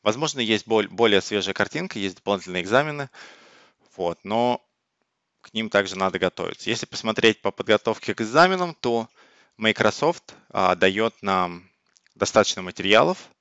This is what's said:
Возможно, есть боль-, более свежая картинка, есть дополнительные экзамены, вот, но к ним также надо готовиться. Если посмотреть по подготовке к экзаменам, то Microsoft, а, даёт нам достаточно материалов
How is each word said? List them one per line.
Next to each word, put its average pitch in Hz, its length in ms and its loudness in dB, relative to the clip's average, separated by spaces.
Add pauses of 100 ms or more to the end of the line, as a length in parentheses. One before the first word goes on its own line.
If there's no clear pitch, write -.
Возможно, 135 380 -2
есть 110 260 0
боль-, 107 220 2
более 101 320 4
свежая 98 340 -4
картинка, 151 460 -4
есть 95 160 -6
дополнительные 90 480 -4
экзамены, 139 460 0 (880)
вот, 87 260 -4
но 120 420 -2 (760)
к - 140 -20
ним 110 160 -6
также 95 260 0
надо 95 220 -2
готовиться. 87 500 -4
Если 110 160 -4
посмотреть 110 560 0
по 101 80 -2
подготовке 107 640 -2
к - 80 -6
экзаменам, 170 540 2
то 117 340 -2 (480)
Microsoft, 110 760 0 (140)
а, 92 260 2
даёт 95 480 2
нам 92 440 -2 (460)
достаточно - 480 2
материалов 104 560 2 (240)